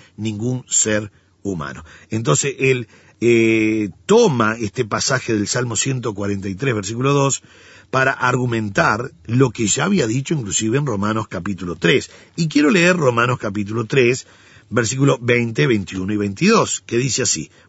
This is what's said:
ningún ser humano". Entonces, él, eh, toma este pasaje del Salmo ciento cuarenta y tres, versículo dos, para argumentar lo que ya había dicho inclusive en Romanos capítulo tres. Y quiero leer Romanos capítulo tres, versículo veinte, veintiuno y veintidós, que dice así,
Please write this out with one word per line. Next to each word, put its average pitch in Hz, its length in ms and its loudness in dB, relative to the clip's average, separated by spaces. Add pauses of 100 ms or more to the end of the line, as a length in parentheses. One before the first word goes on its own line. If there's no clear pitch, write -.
(160)
ningún 110 520 -6
ser 107 420 0 (320)
humano". 76 420 -8 (260)
Entonces, 127 480 0
él, 127 280 0 (340)
eh, 110 680 4 (160)
toma 131 520 4
este 117 280 -4
pasaje 117 480 -2
del 101 160 0
Salmo 123 260 -4
ciento 123 380 -2
cuarenta 101 360 -4
y 95 60 -6
tres, 127 200 -2
versículo 117 400 -2
dos, 139 280 2 (480)
para 131 220 2
argumentar 120 1000 0 (140)
lo 123 240 4
que 110 180 -2
ya 143 160 0
había 180 240 2
dicho 135 260 -2
inclusive 110 420 -2
en 147 100 0
Romanos 107 420 -2
capítulo 90 480 -6
tres. - 340 2 (240)
Y 165 140 -2
quiero 294 220 2
leer 180 260 4
Romanos 123 420 2
capítulo 107 480 -4
tres, 127 400 2 (420)
versículo 131 540 0
veinte, 120 460 0
veintiuno 98 440 -2
y 104 40 -2
veintidós, 110 680 0
que 117 140 -2
dice 131 240 -2
así, 78 260 -4 (200)